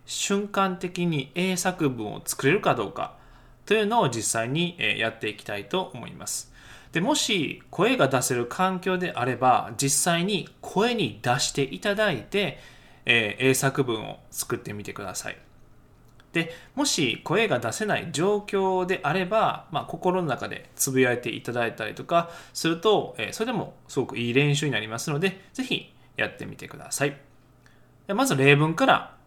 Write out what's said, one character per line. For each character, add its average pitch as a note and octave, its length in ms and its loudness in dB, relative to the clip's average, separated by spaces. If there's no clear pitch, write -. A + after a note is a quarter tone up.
瞬 G3+ 400 -2
間 F#3+ 320 0
的 F3 280 -2
に D3 280 -2
英 F#3 220 0
作 F3 340 0
文 G#2+ 220 -4
を G#2 120 -10
作 - 220 -2
れ D3 60 8
る G#3 80 2
か D#3 160 2
ど G#2+ 140 -2
う - 20 -10
か - 240 -8
と G3+ 100 2
い A3 80 4
う G3+ 40 2
の A3+ 160 4
を D3+ 60 4
実 A2+ 320 -2
際 A#2 80 -2
に、 E3+ 300 -2
え G#2+ 140 0
ー、 G#2 60 -4
や A2+ 120 0
っ - 80 -10
て A2 100 -4
い G#2 80 -6
き - 60 -16
た G#2 160 -8
い G2 60 -8
と F#3 280 -4
思 A#2+ 140 -12
い F2+ 80 -14
ま F2+ 140 -12
す。 - 240 -8
で、 E3 80 0
も C#4 160 2
し D#3 440 0
声 A#3+ 260 2
が D3+ 100 4
出 C3 160 2
せ B2+ 140 0
る A#2+ 100 0
環 F#3 320 0
境 F#3 200 -2
で F3+ 180 -4
あ A#2+ 80 -2
れ B2+ 100 0
ば、 A2+ 420 4
実 C#3 240 2
際 E3+ 240 2
に G3 240 -2
声 A#3 340 2
に A2+ 280 -2
出 B2+ 180 2
し - 100 0
て C#3+ 120 0
い F3+ 180 -4
た G3+ 160 0
だ G#3+ 160 2
い A2 100 -4
て、 F#3+ 380 -2
え A2+ 360 4
ー、 C3 80 4
英 C3 60 6
作 C3+ 280 2
文 A2+ 220 -2
を G#2 160 -10
作 - 260 -6
っ - 40 -6
て - 120 -10
み G#2 120 -10
て G2 80 -10
く G#2 100 -12
だ F#2 140 -10
さ - 140 -8
い。 - 80 -12
で、 E3 200 -2
も C#4+ 100 0
し D3+ 400 0
声 G#3 240 2
が B2+ 120 2
出 A2+ 120 -2
せ G#3+ 140 -4
な F3+ 120 0
い G#2+ 140 -6
状 F#3+ 260 2
況 F#3+ 460 0
で F3+ 180 -2
あ C#3+ 120 0
れ F#3+ 100 0
ば、 F3+ 460 0
ま C3+ 120 -4
あ、 - 40 -14
心 F3+ 340 0
の E3 80 -2
中 A2+ 200 -4
で - 280 -10
つ - 140 -2
ぶ C3 100 4
や B2 140 6
い A#2+ 80 -2
て A#2+ 120 -4
い - 80 -8
た A#2+ 100 -6
だ A#2+ 140 0
い A2 80 -4
た A2 120 -6
り G#2+ 80 -8
と C3 100 -12
か E3+ 240 2
す - 160 -2
る E3 100 0
と、 G3 380 2
え G#2 140 -4
ー、 - 20 -10
そ A3 120 -4
れ - 20 0
で B3+ 60 -2
も G3 200 -4
す - 100 -4
ご B2 60 2
く A2 140 -8
い A#2+ 120 -2
い A#2+ 40 0
練 C#3+ 200 4
習 D3 120 0
に C#3 60 0
な G#2+ 60 0
り G#2+ 80 -4
ま A2+ 120 -6
す D#3+ 120 -6
の C#3+ 80 -2
で、 F#3 220 -2
ぜ C4 100 -4
ひ - 300 -6
や G#2+ 80 0
っ - 100 -10
て - 80 -12
み - 120 -12
て - 120 -14
く - 80 -16
だ - 160 -16
さ C#3+ 140 0
い。 D3 100 -4
で、 G3 60 -4
ま B3 140 2
ず A#3+ 100 2
例 C#3 180 8
文 D#3 200 4
か B3 100 0
ら - 320 2